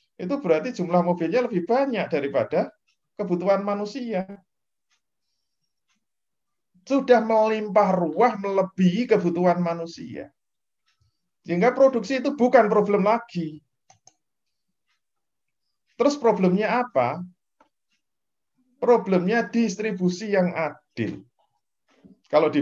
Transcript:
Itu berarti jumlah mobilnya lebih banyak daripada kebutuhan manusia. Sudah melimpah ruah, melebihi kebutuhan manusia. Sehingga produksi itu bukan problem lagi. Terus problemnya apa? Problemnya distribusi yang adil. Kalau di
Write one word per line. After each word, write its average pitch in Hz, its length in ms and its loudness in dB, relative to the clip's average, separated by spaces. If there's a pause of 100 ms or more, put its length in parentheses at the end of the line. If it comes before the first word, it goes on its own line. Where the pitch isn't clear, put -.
(200)
Itu 180 240 -4
berarti 160 320 -2
jumlah 180 240 0
mobilnya 175 480 -2
lebih 180 160 -4
banyak 240 480 0
daripada 143 560 -2 (480)
kebutuhan 190 480 -2
manusia. 202 640 -6 (2500)
Sudah 247 400 2
melimpah 214 720 2
ruah, 175 400 0
melebihi 196 720 0
kebutuhan 175 480 2
manusia. 170 720 -8 (1200)
Sehingga 180 240 2
produksi 254 480 2
itu 269 160 -4
bukan 240 320 4
problem 202 400 2
lagi. 170 560 -4 (2250)
Terus 285 240 0
problemnya 202 640 2
apa? 143 400 -2 (1500)
Problemnya 208 720 2
distribusi 208 800 -2
yang 185 240 0
adil. - 720 -6 (1080)
Kalau 151 160 4
di 147 120 -2